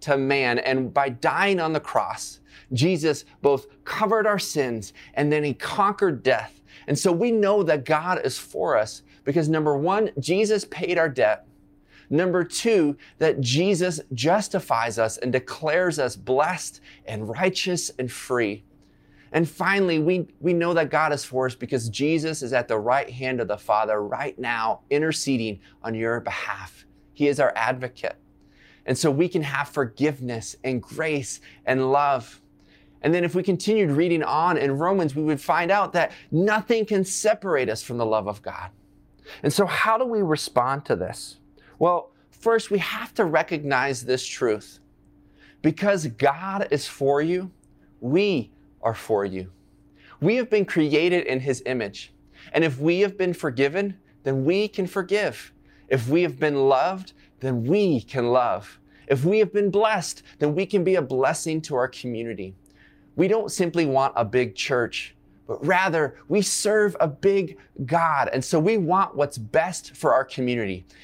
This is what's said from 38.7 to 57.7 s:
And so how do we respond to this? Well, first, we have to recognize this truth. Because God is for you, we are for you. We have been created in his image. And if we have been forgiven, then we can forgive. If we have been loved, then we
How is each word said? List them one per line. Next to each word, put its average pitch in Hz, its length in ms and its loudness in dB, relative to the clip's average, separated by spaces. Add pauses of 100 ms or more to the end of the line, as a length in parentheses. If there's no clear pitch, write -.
And 147 80 2
so 202 140 4
how 220 320 2
do 254 80 0
we 226 160 0
respond 143 640 0
to 120 100 0
this? - 460 -8 (380)
Well, 170 320 0 (200)
first, 226 400 0
we 202 80 2
have 220 360 -8
to 214 100 2
recognize 143 800 -2
this 127 220 -2
truth. - 540 -4 (800)
Because 160 460 0
God 160 640 -2
is 143 160 -2
for 143 340 2
you, 180 300 -2 (480)
we 156 520 0 (300)
are 113 140 0
for 101 300 0
you. 92 260 -8 (680)
We 208 180 2
have 247 120 -2
been 208 160 4
created 165 600 2
in 131 120 -2
his 131 280 -2
image. 117 460 -6 (380)
And 160 120 2
if 139 160 0
we 170 220 2
have 196 140 0
been 180 180 0
forgiven, 160 640 -2 (240)
then 135 200 0
we 196 240 2
can 190 200 -4
forgive. 185 640 -4 (340)
If 123 220 0
we 165 140 4
have 143 160 -2
been 143 280 2
loved, 170 460 2 (280)
then 127 220 -2
we 165 380 2